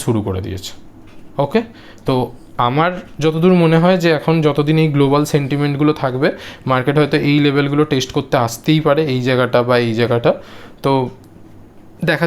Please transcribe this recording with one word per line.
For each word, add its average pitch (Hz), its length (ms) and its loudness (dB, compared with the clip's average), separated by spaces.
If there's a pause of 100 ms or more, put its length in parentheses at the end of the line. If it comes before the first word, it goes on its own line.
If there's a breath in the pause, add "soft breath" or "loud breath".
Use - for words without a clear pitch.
শুরু 113 220 0
করে 92 180 -4
দিয়েছে, 95 260 -10 (720)
ওকে? 214 160 0 (460 loud breath)
তো 135 60 0 (560)
আমার 156 220 0 (320)
যতদূর 160 300 2 (100)
মনে 165 200 4
হয় 185 200 4
যে 170 60 4 (100)
এখন 160 160 0 (120)
যতদিন 151 360 2
এই 160 120 2
গ্লোবাল 143 280 4 (100)
সেন্টিমেন্টগুলো 143 580 0 (100)
থাকবে, 135 260 -2 (440 loud breath)
মার্কেট 127 300 0
হয়তো 147 160 0 (120)
এই 147 160 2
লেভেলগুলো 143 460 0
টেস্ট 127 260 -2
করতে 139 180 -2 (100)
আসতেই 156 420 0
পারে, 143 140 2 (120)
এই 127 140 -2
জায়গাটা 123 320 2 (100)
বা 123 60 2 (100)
এই 117 140 -2
জায়গাটা। 120 320 2 (540 loud breath)
তো 139 60 2 (1160)
দেখা 160 180 0